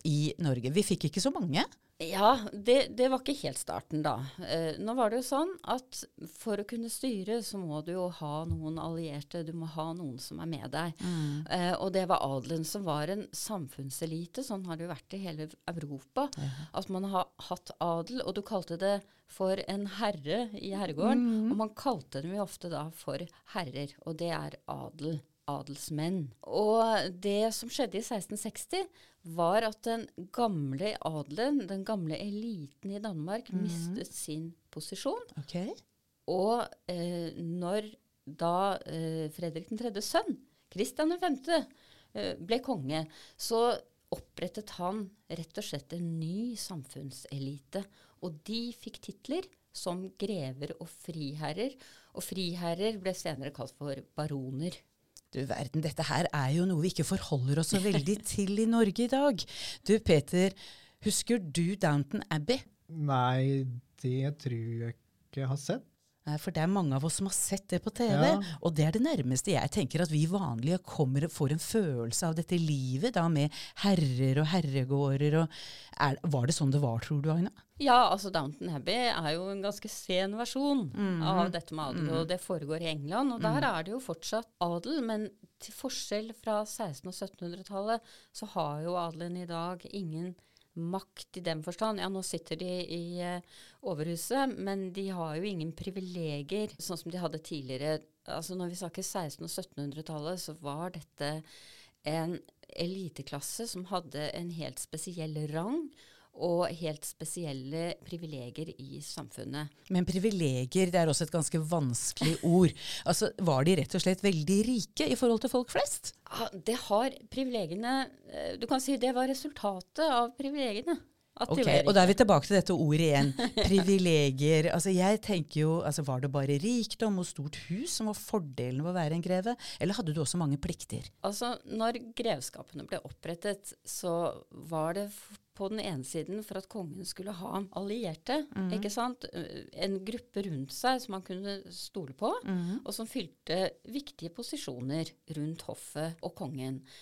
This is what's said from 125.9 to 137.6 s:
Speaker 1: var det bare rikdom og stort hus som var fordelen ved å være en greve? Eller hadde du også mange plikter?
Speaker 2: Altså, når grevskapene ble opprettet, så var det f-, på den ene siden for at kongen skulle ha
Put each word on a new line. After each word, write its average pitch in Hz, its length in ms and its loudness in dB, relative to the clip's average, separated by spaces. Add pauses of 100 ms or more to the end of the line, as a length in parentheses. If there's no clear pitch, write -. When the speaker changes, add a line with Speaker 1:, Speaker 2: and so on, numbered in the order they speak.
Speaker 1:
var 131 160 0
det 139 120 0
bare 139 280 4
rikdom 220 580 2
og 180 100 -2
stort 147 280 -6 (120)
hus 220 300 -2
som 220 120 0
var 208 80 -4
fordelen 131 640 -2
ved 175 80 0
å 180 40 0
være 160 220 2
en 170 60 -2
greve? 190 320 2 (240)
Eller 196 180 2
hadde 160 160 0
du 160 80 0
også 170 180 0
mange 147 200 2
plikter? - 480 -6 (160)
Speaker 2:
Altså, 208 300 -2 (120)
når 226 340 0 (140)
grevskapene 160 720 -4
ble - 180 -6
opprettet, 175 680 -6 (100)
så 170 320 -2 (320)
var 160 460 -2
det 202 160 -4
f-, - 280 -18 (220)
på 196 80 -2
den 214 140 -4
ene 135 260 -4
siden 170 320 -4
for 208 160 -10
at 196 160 -10
kongen 180 320 -8
skulle 190 320 -8
ha 190 220 -6 (180)